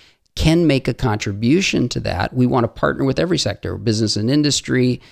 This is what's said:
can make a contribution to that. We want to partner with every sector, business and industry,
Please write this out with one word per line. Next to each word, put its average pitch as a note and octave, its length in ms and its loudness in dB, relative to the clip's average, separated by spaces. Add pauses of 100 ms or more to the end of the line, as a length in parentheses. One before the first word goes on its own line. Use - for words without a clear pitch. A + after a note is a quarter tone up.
(360)
can E3 300 4
make C3+ 220 2
a A#2+ 60 0
contribution A#2 920 0
to A#2+ 120 -6
that. G#2 340 -4
We B2+ 100 2
want B2 200 2
to A2+ 40 0
partner C#3+ 360 -2
with C3+ 160 0
every E3 180 0
sector, F#2+ 400 -4
business G#2+ 380 0
and A2 120 0
industry, C3 720 0 (120)